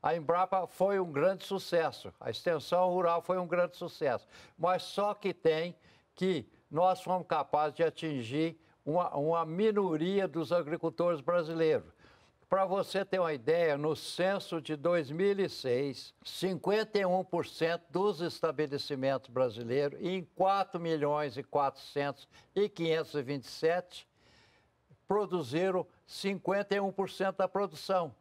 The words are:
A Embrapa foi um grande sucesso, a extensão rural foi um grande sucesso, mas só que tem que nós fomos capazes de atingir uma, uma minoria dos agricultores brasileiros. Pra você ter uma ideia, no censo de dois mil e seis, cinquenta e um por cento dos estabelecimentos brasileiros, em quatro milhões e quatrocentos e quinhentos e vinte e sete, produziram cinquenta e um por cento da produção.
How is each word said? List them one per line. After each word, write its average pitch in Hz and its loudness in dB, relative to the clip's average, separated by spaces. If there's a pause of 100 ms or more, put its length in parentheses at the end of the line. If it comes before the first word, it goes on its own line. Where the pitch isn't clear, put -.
A 151 2
Embrapa 175 0
foi 196 2
um 175 -2
grande 175 2
sucesso, 170 -2
a 123 -8
extensão 175 0
rural 170 2
foi 185 -2
um 180 -4
grande 175 0
sucesso, 127 -4 (300)
mas 175 0
só 208 -2
que 190 -4
tem 165 2 (400)
que 185 -2 (200)
nós 180 2
fomos 180 -2
capazes 151 0
de 170 2
atingir 151 -2 (260)
uma, 170 0
uma 160 0
minoria 190 2
dos 151 -2
agricultores 165 0
brasileiros. 160 2 (540)
Pra 190 4
você 190 0
ter 185 -2
uma 165 2
ideia, 151 2
no 151 0
censo 175 -2
de 156 -6
dois 151 0
mil 190 2
e 185 0
seis, 131 -2 (100)
cinquenta 196 0
e 196 2
um 185 2
por 175 -2
cento 165 -2
dos 180 0
estabelecimentos 139 -2
brasileiros, 123 0
em 185 -4 (100)
quatro 190 2
milhões 147 0
e 135 -8
quatrocentos 143 -2 (280)
e 202 2
quinhentos 160 -2
e 147 0
vinte 131 -4
e - -18
sete, 175 -2 (1000)
produziram 180 0 (200)
cinquenta 196 -4
e 202 0
um 196 -2
por 190 -4
cento 190 -2
da 185 2
produção. 180 -2